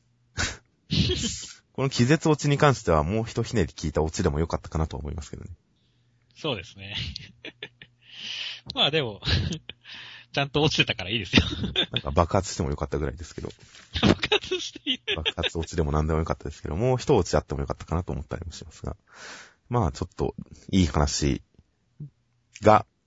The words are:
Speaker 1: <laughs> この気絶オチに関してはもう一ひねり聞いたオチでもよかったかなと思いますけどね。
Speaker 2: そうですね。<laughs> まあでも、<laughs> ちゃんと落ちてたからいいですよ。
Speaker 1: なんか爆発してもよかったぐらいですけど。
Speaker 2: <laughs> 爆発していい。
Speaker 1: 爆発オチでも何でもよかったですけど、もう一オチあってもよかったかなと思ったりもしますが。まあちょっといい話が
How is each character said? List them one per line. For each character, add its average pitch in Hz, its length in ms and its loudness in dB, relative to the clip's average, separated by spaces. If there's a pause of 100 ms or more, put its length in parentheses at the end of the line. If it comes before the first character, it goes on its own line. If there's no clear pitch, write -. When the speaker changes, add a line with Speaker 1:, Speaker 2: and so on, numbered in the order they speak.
(920)
Speaker 1:
<laughs> - 840 -2
こ - 80 -2
の 135 80 0
気 - 140 4
絶 156 240 4
オ 151 60 6
チ 147 140 0
に 143 100 4
関 147 160 6
し - 80 -6
て 90 80 0
は 78 140 6
も 104 160 0
う 117 40 -2
一 117 200 -4
ひ - 100 -6
ね 98 100 4
り - 80 -4
聞 78 180 -4
い - 20 -14
た 78 100 2
オ 80 80 0
チ - 140 -4
で 87 60 4
も 71 100 0
よ 82 80 0
か - 80 -2
っ - 40 -4
た - 80 -14
か 78 100 -4
な 78 100 2
と 69 80 -10
思 71 160 -8
い - 20 -8
ま 78 80 -8
す - 80 -14
け - 60 -12
ど 69 80 -14
ね。 - 60 -16 (840)
Speaker 2:
そ 147 200 -6
う - 20 -4
で 92 80 -12
す - 120 -20
ね。 98 200 -12 (840)
<laughs> - 920 -12
ま 226 120 2
あ 139 40 2
で 156 120 2
も、 104 180 -6 (580)
<laughs> - 540 -18
ち - 60 -2
ゃ 139 60 2
ん 139 60 -6
と 147 120 2
落 156 100 6
ち - 60 -2
て - 60 4
た 104 120 -2
か 92 80 -8
ら 90 60 -8
い 117 60 -2
い - 40 -2
で - 60 -6
す - 100 2
よ。 - 60 8 (500)
Speaker 1:
な - 60 -2
ん - 40 -4
か 71 80 -4
爆 85 260 4
発 95 160 0
し - 40 -8
て 95 60 -2
も 71 80 0
よ 71 60 -2
か 76 100 -4
っ - 20 -14
た 73 100 -4
ぐ 73 80 -2
ら 65 60 -4
い - 40 -12
で 80 60 -14
す - 120 -18
け - 80 -10
ど。 - 100 -10 (260)
Speaker 2:
<laughs> - 240 -6
爆 - 260 4
発 370 320 -2
し - 120 -10
て - 80 -18 (100)
い 254 40 0
い。 - 60 -8 (140)
Speaker 1:
爆 - 220 -4
発 - 220 -4
オ 80 60 -2
チ 80 120 -8
で 85 60 0
も 73 100 0
何 76 140 2
で 80 60 0
も 78 60 2
よ 80 60 2
か - 100 -2
っ - 20 -2
た - 80 -20
で 71 60 -6
す - 120 -18
け - 60 -8
ど、 76 80 -6
も 127 180 2
う - 20 0
一 131 200 2
オ 92 60 4
チ - 140 0
あ 73 40 6
っ - 60 -14
て 71 80 -6
も 69 60 -4
よ 71 60 -2
か - 80 -4
っ - 20 -6
た - 80 -16
か - 100 -4
な 87 80 0
と 78 100 -6
思 67 100 -6
っ - 20 -10
た 60 120 -8
り - 80 -10
も 82 80 -12
し - 120 -16
ま 80 80 -18
す - 120 -16
が。 - 120 -8 (720)
ま 120 180 2
あ 69 60 0
ち - 100 -6
ょ 87 80 -4
っ - 60 -20
と - 180 -2 (360)
い 92 140 6
い - 20 4
話 71 560 2 (1200)
が 107 240 8 (200)